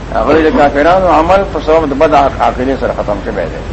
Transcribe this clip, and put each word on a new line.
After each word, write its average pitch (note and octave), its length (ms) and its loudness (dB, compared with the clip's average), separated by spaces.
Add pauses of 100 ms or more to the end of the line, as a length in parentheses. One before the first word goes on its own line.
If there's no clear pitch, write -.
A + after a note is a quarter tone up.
(140)
هغه A2+ 180 0 (100)
د D3+ 160 2
کافرانو D3+ 500 2 (100)
عمل F#3 220 2 (120)
په D#3+ 140 -4
سبب D#3+ 240 2
د C#3 80 -2
بد D3+ 160 2
عقیدې B2 680 0
سره A2 180 -2
ختم G#2 260 -4
شوی G2 280 -6
دی. D2 80 -10 (120)